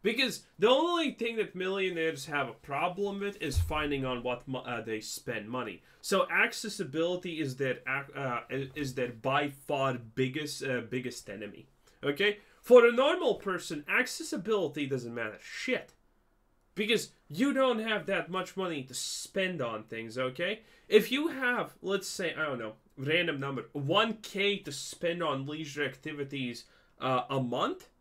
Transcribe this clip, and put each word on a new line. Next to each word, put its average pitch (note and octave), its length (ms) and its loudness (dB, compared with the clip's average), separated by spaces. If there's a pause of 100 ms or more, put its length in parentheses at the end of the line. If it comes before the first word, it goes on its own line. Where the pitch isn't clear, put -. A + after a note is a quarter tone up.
Because A#3+ 400 2 (160)
the G3+ 100 6
only D#4+ 440 4
thing A#3 240 -2
that G3+ 180 -2
millionaires F3 720 -2
have C#3+ 220 0
a A2+ 40 -8
problem F3+ 680 -2
with G3+ 200 -6
is C#3+ 180 2
finding D3 460 0
on B2 180 -2
what A#2+ 240 -4
mo-, C3 140 -6
uh, A#2+ 220 -6
they A2 180 -4
spend G#2+ 480 -6
money. A2+ 340 -6 (200)
So F#3+ 280 2
accessibility F3 1080 -2
is C3 160 -2
their C3 220 0 (100)
ac-, C3+ 260 -4
uh, B2+ 260 -2 (100)
i-, C3+ 240 -4
is C3+ 200 -4
their B2 140 0
by C3+ 400 0
far C3+ 460 0
biggest, C3 680 -2
uh, B2+ 200 -2
biggest A#2+ 480 -6
enemy. G#2 360 -12 (380)
Okay? G3 340 2 (220)
For A#3+ 260 12
a A#3+ 60 8
normal C#4+ 440 4
person, E3+ 520 -6
accessibility G3+ 1000 0
doesn't A#2+ 280 -4
matter G#2+ 260 -6
shit. - 540 -6 (800)
Because G#3 360 0 (180)
you B3+ 240 2
don't B3+ 280 4
have G#3+ 260 -2
that F3 240 0
much F3+ 260 -4
money E3+ 280 -4
to B2+ 100 -16
spend F#3 680 -4
on A2 220 -4
things, A2+ 340 -8
okay? E3 440 -2 (260)
If G#3 240 8
you D4 160 0
have, B3 560 -2
let's F#3+ 240 0
say, E3+ 280 -4
I D3+ 100 -2
don't C3+ 160 -4
know, A2 140 -6 (220)
random D3+ 440 0
number, C3+ 320 -4
one C#3+ 500 2
K G3+ 360 0
to D#3+ 120 -12
spend E3+ 500 -4
on C#3 240 -2
leisure D3 400 -6
activities, C#3 840 -6 (340)
uh, B2+ 280 2
a C3+ 120 0
month C#3+ 480 -2 (120)